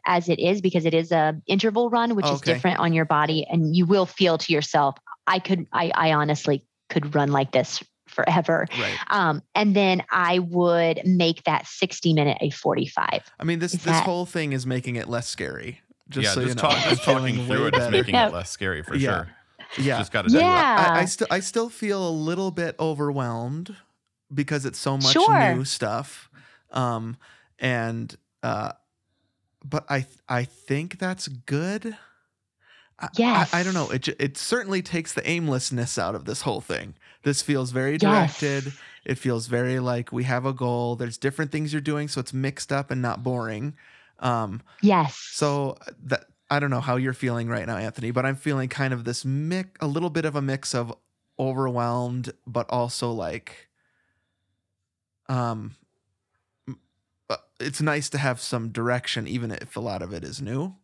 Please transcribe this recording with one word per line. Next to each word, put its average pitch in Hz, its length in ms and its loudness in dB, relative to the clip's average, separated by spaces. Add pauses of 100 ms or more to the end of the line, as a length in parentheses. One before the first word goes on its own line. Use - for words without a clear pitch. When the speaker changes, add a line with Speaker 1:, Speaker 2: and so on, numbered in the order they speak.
Speaker 1:
as 175 220 2
it 170 120 2
is 190 200 2
because 180 260 2
it 165 80 2
is 165 200 2
a 156 340 4
interval 220 420 2
run, 233 260 2
which 190 100 2
is 147 60 4 (100)
Speaker 2:
Okay. 165 120 2
Speaker 1:
different 175 260 0
on 170 140 4
your 160 120 4
body. 151 440 2
And 160 260 2
you 180 100 6
will 185 200 6
feel 175 320 4
to 160 160 -2
yourself, 143 420 2 (320)
"I 190 120 2
could, 180 320 0
I, 170 240 0
I 160 180 4
honestly 147 520 2 (240)
could 147 260 0
run 143 180 4
like 135 180 2
this - 320 0 (240)
forever." 165 580 2 (140)
Speaker 2:
Right. 104 180 -2 (120)
Speaker 1:
Um, 165 320 2 (140)
and 208 200 4
then 190 340 4
I 180 300 2
would 170 680 4
make 175 380 4
that - 240 0
sixty - 460 0
minute 147 260 4
a 147 100 0
forty-five. - 800 -2 (120)
Speaker 2:
I - 20 -4
mean, 165 160 0
this, 170 140 -2
Speaker 1:
Is 170 100 -4
Speaker 2:
this 165 80 2
Speaker 1:
that 160 140 4
Speaker 2:
whole 180 200 -2
thing 156 280 -2
is 127 120 -2
making 127 300 -2
it - 140 -6
less 117 180 -4
scary. 67 540 -8 (260)
Just - 160 -4
Speaker 3:
Yeah, 104 80 2
Speaker 2:
so 131 140 0
Speaker 3:
just 123 40 0
Speaker 2:
you 123 60 -2
know, 117 140 -4
Speaker 3:
talk-, - 160 2
Speaker 2:
I'm 131 60 2
Speaker 3:
just 127 120 2
talking 131 320 2
Speaker 2:
feeling 123 120 -2
Speaker 3:
through 123 160 0
Speaker 2:
way 120 40 2
Speaker 3:
it - 60 2
is - 60 4
Speaker 2:
better. 120 120 0
Speaker 3:
making - 240 2
Speaker 1:
Yeah. 226 120 6
Speaker 3:
it - 60 -6
less 87 160 -6
scary, 90 340 -4
for - 120 -4
Speaker 2:
Yeah. 135 140 2
Speaker 3:
sure. - 760 -6
Speaker 2:
Yeah. 131 120 2
Speaker 3:
Just 101 160 -4
gotta 101 160 2
do 247 80 8
it. 320 40 8
Speaker 1:
Yeah. 302 540 6
Speaker 2:
I, 165 60 6
I 185 40 2
still, 185 240 -2
I 180 120 2
still 226 280 -2
feel 202 380 -2
a 165 40 0
little 170 400 -2
bit 170 280 -4
overwhelmed 143 960 -2 (580)
because 143 320 -2
it's - 140 -8
so 135 160 0
much 135 160 2
Speaker 1:
Sure. 330 440 6
Speaker 2:
new 131 100 -2
stuff. 117 640 -4 (420)
Um, 120 460 -2 (420)
and, 117 540 -2 (300)
uh, 107 300 -4 (920)
but 143 260 -4
I, 135 160 -2 (220)
I 123 160 -2
think 143 560 -6
that's 185 300 -6
good. 175 680 -4 (1040)
I, 175 160 -8
Speaker 1:
Yes. 233 380 4
Speaker 2:
I, 175 80 2
I - 20 0
don't 185 100 0
know. 165 160 0
It 127 120 -2
ju-, - 180 -4
it 139 180 -2
certainly 196 440 -2
takes 170 320 -6
the - 140 -6
aimlessness 131 680 -2
out 95 180 -2
of 76 100 -10
this - 160 -6
whole 117 180 -2
thing. - 360 -8 (280)
This 143 180 0
feels 131 300 -2
very 131 300 0
Speaker 1:
Yes. - 0 - (380)
Speaker 2:
directed. 139 340 -2 (320)
It 127 120 -2
feels 117 300 -2
very 123 320 0
like 123 320 -2
we 123 140 -2
have 127 200 0
a 135 60 -2
goal. 123 460 -2
There's 120 200 -8
different 139 360 -2
things 151 180 -4
you're 151 100 -4
doing, 147 280 -4
so 143 100 -6
it's 127 140 -6
mixed 135 400 -4
up 139 180 -2
and 131 100 -2
not 120 220 -4
boring. 123 520 -4 (440)
Um, 117 420 -2 (200)
Speaker 1:
Yes. 175 340 4 (160)
Speaker 2:
so 143 460 -2 (280)
that, 127 200 -2 (240)
I 143 100 2
don't 143 100 0
know 127 120 0
how 131 160 0
you're 131 160 -2
feeling 120 360 -2
right 117 160 -4
now, 113 120 -4
Anthony, 113 340 -6
but 127 140 0
I'm 135 100 0
feeling 135 340 -2
kind 135 240 -2
of 120 120 -4
this 123 200 -4
mix, 160 440 -4 (120)
a 160 60 -2
little 160 220 -2
bit 160 160 -2
of 147 100 -4
a 143 60 -2
mix 135 320 -4
of 120 200 -4 (460)
overwhelmed, 123 920 -2 (160)
but 120 220 -4
also, 120 420 -2
like, 85 560 -8 (1600)
um, 117 460 -4 (920)
m-, 135 120 -12 (500)
uh, - 80 -4 (220)
it's 139 220 -6
nice 151 280 0
to - 80 -6
have 135 220 -2
some 117 300 -4
direction, 117 580 -2
even 117 240 -6
if - 240 -12
a 113 60 -8
lot 101 200 -6
of 90 120 -8
it 80 100 -10
is 98 180 -10
new. 143 420 -6